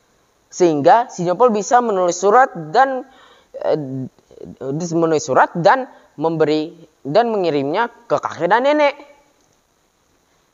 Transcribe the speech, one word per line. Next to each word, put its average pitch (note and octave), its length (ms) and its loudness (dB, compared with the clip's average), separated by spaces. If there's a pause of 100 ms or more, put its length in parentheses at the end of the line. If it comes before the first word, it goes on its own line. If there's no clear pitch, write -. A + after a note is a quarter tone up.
(500)
Sehingga F3 560 2
si - 160 -10
jempol F#3+ 320 2
bisa G#3+ 240 0
menulis F#3 400 0
surat A#3+ 320 4 (240)
dan, C4 320 0 (560)
eh, D3+ 160 -2 (1120)
menulis D#3+ 320 0
surat F3 320 0
dan G3+ 320 2 (320)
memberi D#3 560 0 (320)
dan A3 240 0
mengirimnya E3+ 560 -2 (240)
ke D3 80 2
kakek E3+ 320 -4
dan A#3+ 160 2
nenek. D4 320 2 (1600)